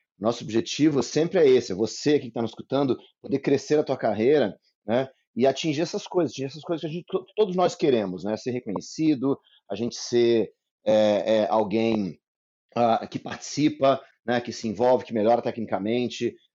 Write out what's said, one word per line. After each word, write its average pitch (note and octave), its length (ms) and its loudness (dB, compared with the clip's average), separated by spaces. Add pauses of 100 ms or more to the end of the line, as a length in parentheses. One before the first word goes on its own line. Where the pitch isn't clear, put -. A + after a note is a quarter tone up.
(180)
Nosso A2+ 240 -4
objetivo A#2+ 640 0
sempre E3 340 -2
é D#3 100 6
esse, B2+ 220 4
é F#2+ 60 -6
você B2 420 0
que B2 140 -8
tá A#2+ 100 -4
nos A2+ 80 -4
escutando, C3 480 -2 (220)
poder B2 180 -4
crescer C#3+ 400 0
a D3 60 0
tua C#3 120 -4
carreira, A2+ 600 2 (280)
né, B2+ 240 -2 (260)
e A#2+ 120 2
atingir C#3 340 0
essas F3 260 -6
coisas, E3+ 240 0
atingir C3+ 180 -8
essas C#3+ 140 -16
coisas D#3+ 200 -6
que F3 40 -6
a D3+ 40 -8
gente, E3 160 -10
to-, - 180 -6 (100)
todos F#3+ 220 0
nós F3+ 180 2
queremos, G#2 480 0
né, G#2 140 -4
ser B2+ 140 -6
reconhecido, B2+ 880 -2 (260)
a G2+ 80 -8
gente A2+ 220 -4
ser, A#2 540 2 (340)
é, G#2+ 540 4
é, G#2+ 100 2
alguém, G#2+ 720 0 (560)
ah, A2+ 300 2
que C#3 120 -8
participa, C3+ 800 0 (280)
né, A#2+ 160 0
que A#2 100 -10
se A2+ 160 -8
envolve, B2 380 2
que A2+ 80 -8
melhora A#2 260 4
tecnicamente, A2+ 960 -4 (180)